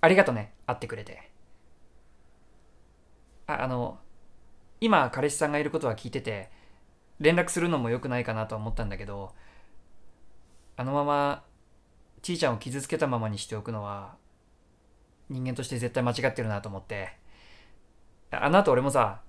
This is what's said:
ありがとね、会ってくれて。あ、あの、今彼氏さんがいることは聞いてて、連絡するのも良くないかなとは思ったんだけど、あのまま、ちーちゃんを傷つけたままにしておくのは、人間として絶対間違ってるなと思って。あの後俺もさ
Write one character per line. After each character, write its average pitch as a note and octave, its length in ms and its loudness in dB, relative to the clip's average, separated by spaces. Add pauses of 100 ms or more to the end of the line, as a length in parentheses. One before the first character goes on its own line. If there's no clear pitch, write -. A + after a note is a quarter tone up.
あ E3 60 10
り F3+ 80 10
が F#3+ 100 8
と C#3+ 60 2
ね、 G#2+ 220 -4 (120)
会 A#2+ 100 0
っ - 40 -16
て A#2 80 -8
く - 80 -8
れ G#2+ 80 -10
て。 - 260 -16 (2250)
あ、 - 160 -4
あ C3 60 -2
の、 B2 320 -4 (800)
今 F#3 300 4
彼 C#3 180 0
氏 C#3+ 80 -4
さ D3+ 100 2
ん D3 40 0
が D3 80 0
い D3+ 40 0
る D3+ 60 -2
こ B2 100 -2
と C#3 80 0
は A2 80 0
聞 - 120 -12
い A#2 40 -10
て B2 100 -4
て、 G#2 280 -8 (720)
連 D#3 160 6
絡 F3 140 2
す - 120 0
る F3 80 2
の D#3+ 80 2
も A#2 120 0
良 A#2+ 100 0
く C#3 100 -6
な B2 100 -2
い A#2+ 40 -2
か A#2 100 -4
な A2 140 -2
と A2 80 -6
は G#2+ 60 -4
思 G#2+ 100 -4
っ - 20 -2
た A#2+ 100 -2
ん G#2+ 60 -2
だ G2 80 -6
け G#2 80 -10
ど、 G2+ 280 -12 (1400)
あ B2+ 80 -6
の C3 80 -4
ま C#3+ 120 2
ま、 C#3+ 400 0 (760)
ち F3+ 120 -2
ー E3+ 40 -2
ち E3 100 2
ゃ B2+ 40 4
ん A#2 40 0
を - 20 -6
傷 B2+ 240 -6
つ C#3 60 -8
け D#3+ 100 -2
た D#3+ 100 2
ま B2 120 0
ま A2 100 -2
に G#2 80 -4
し - 80 -8
て A2+ 100 -8
お G#2+ 60 -6
く A#2 100 -8
の A2 120 -6
は、 G2+ 320 -10 (1120)
人 C3 160 -4
間 B2+ 100 -4
と C3 80 -6
し - 40 -8
て C3 100 -4
絶 A#2+ 160 -2
対 B2+ 100 2
間 A#2+ 80 2
違 B2+ 200 0
っ - 20 -8
て - 80 -4
る A2 80 -2
な G2+ 120 -2
と A2 80 -10
思 G2 100 -8
っ - 20 -16
て。 G2 360 -10 (1120)
あ - 180 0
の E3+ 80 6
後 G3 140 6
俺 B2+ 100 6
も C3+ 100 2
さ A2+ 380 2